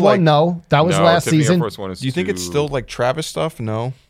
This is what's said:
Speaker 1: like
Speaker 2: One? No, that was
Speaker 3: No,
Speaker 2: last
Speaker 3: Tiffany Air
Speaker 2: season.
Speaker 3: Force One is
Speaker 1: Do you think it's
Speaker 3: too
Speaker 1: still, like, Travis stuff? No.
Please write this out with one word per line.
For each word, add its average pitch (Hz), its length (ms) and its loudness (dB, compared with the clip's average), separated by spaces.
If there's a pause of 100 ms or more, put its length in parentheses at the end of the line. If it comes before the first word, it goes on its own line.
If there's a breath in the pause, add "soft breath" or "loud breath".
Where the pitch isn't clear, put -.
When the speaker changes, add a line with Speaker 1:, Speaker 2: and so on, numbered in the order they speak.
Speaker 1:
like 202 160 4
Speaker 2:
One? 175 60 2
No, 160 460 2
that 151 140 4
was 175 140 2
Speaker 3:
No, 190 60 2
Speaker 2:
last 170 200 4
Speaker 3:
Tiffany 160 140 2
Air 151 60 4
Speaker 2:
season. 170 160 2
Speaker 3:
Force 107 180 -6
One 95 140 -8
is 92 80 -12
Speaker 1:
Do 127 60 -6
you 131 60 -4
think 185 160 -4
it's 180 140 -4
Speaker 3:
too 180 80 -8
Speaker 1:
still, 151 180 -2
like, 139 200 -6
Travis 135 380 -2
stuff? 160 340 -6
No. 113 340 -6 (160)